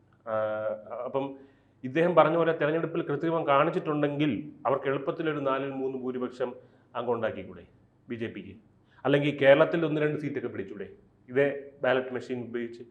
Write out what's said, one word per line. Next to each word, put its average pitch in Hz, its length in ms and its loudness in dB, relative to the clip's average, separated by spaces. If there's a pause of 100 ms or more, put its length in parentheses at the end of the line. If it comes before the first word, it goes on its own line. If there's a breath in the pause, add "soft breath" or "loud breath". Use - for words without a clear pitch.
(260)
ആ, 113 80 -4 (720)
അപ്പം 135 320 -4 (480 loud breath)
ഇദ്ദേഹം 165 300 0
പറഞ്ഞ 156 220 6
പോലെ 165 160 4
തെരഞ്ഞെടുപ്പിൽ 160 500 0
കൃത്രിമം 160 440 -2
കാണിച്ചിട്ടുണ്ടെങ്കിൽ 147 1080 2 (140)
അവർക്ക് 139 220 0
എളുപ്പത്തിൽ 156 420 -2
ഒരു 151 80 -2
നാലിൽ 139 320 -2
മൂന്ന് 131 280 -4
ഭൂരിപക്ഷം 123 560 -4 (420 soft breath)
അങ്ങ് 120 160 -2
ഉണ്ടാക്കിക്കൂടെ 101 500 -4 (460)
ബി 120 60 -6
ജെ 113 120 -6
പിക്ക്? 95 300 -12 (480 soft breath)
അല്ലെങ്കിൽ 143 320 2
കേരളത്തിൽ 160 500 6
ഒന്ന് 151 140 0
രണ്ട് 151 200 0
സീറ്റൊക്കെ 131 280 -6
പിടിച്ചൂടെ 101 400 -10 (400)
ഇതേ 139 340 0 (200)
ബാലറ്റ് 127 300 2
മെഷീൻ 123 300 -6
ഉപയോഗിച്ച്? 117 480 -8